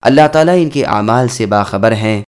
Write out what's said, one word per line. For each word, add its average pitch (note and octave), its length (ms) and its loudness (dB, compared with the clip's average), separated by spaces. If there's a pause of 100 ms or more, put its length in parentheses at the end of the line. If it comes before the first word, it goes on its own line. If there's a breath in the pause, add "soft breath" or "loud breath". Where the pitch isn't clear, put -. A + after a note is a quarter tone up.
اللہ D3 300 4
تعالیٰ E3+ 300 2
ان D3+ 80 -2
کے C#3 140 -4
اعمال A2+ 440 0
سے A#2 180 -4
باخبر G2+ 460 0
ہیں G#2+ 300 -2 (120)